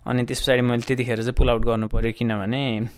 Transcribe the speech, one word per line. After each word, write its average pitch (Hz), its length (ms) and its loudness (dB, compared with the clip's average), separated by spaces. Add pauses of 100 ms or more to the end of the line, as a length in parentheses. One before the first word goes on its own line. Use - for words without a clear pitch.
अनि 123 180 0
त्यस 123 180 -6
पछाडि 127 180 4
मैले 120 220 2
त्यतिखेर 123 340 -2
चाहिँ 113 160 -2
पुल - 180 4
आउट 113 120 2
गर्नु 113 260 0
पऱ्यो, 113 240 0
किनभने, 113 840 -2